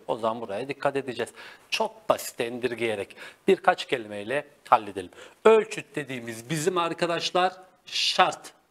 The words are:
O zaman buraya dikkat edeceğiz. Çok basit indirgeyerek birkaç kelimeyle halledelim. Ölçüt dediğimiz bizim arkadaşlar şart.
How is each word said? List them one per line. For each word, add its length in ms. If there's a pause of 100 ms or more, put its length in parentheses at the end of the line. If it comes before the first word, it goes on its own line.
O 100
zaman 240
buraya 260
dikkat 280
edeceğiz. 380 (360)
Çok 400
basit 300
indirgeyerek 760 (320)
birkaç 380
kelimeyle 640 (220)
halledelim. 420 (340)
Ölçüt 500
dediğimiz 540
bizim 280
arkadaşlar 760 (320)
şart. 680 (180)